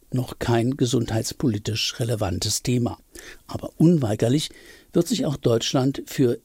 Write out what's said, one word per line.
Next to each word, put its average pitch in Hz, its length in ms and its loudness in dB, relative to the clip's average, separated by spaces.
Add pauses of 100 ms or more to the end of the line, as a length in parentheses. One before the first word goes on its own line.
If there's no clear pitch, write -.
(120)
noch 127 260 -4
kein 120 380 2
gesundheitspolitisch 113 1200 0
relevantes 104 640 -2
Thema. 117 360 0 (500)
Aber - 280 -8
unweigerlich 131 720 2 (420)
wird 170 160 2
sich 233 180 -2
auch 143 100 -2
Deutschland 131 720 0
für 123 380 0